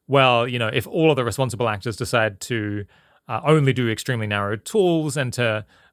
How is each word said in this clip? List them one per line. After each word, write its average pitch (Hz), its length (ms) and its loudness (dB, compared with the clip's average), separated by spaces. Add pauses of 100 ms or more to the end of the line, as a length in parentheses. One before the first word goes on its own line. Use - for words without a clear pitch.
well, 127 420 4
you 123 100 -4
know, 113 100 -2
if 117 180 -2
all 160 240 2
of 139 60 4
the 127 80 0
responsible 117 440 -2
actors 107 280 -6
decide 110 440 -2
to, 104 460 -4 (420)
uh, 117 160 -6
only 143 300 4
do 120 160 0
extremely 110 360 -4
narrow 104 300 -2
tools 165 640 0
and 127 160 -4
to, 110 320 -2 (260)